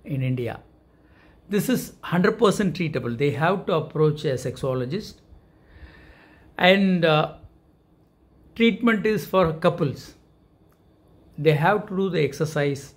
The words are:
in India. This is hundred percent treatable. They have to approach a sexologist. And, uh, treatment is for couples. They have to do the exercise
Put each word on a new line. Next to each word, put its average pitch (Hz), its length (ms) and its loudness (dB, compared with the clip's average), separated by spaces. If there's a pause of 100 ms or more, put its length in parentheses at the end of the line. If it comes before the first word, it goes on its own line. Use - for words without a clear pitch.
in 135 160 -4
India. 123 380 -4 (880)
This 196 180 0
is - 340 -2
hundred 190 360 0
percent 202 400 2
treatable. 120 400 -4
They 139 140 0
have 165 340 -2
to 202 80 -2
approach 151 500 0
a 143 120 -2
sexologist. 131 800 -6 (1400)
And, 185 440 4
uh, 156 340 2 (1160)
treatment 226 500 2
is 214 200 0
for 185 260 2
couples. 160 600 -2 (1200)
They 151 140 4
have 190 360 2
to 190 100 -8
do 196 120 0
the 175 120 0
exercise 143 760 -4